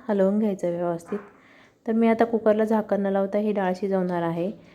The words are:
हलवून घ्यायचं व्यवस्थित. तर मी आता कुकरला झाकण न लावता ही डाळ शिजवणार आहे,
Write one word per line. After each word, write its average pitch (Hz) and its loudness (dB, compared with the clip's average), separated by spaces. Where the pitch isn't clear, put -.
हलवून 202 2
घ्यायचं 196 -2
व्यवस्थित. 175 -4
तर 226 -2
मी 226 4
आता 226 4
कुकरला 220 2
झाकण 214 0
न 196 0
लावता 196 0
ही 214 0
डाळ 190 0
शिजवणार 185 -2
आहे, 170 -2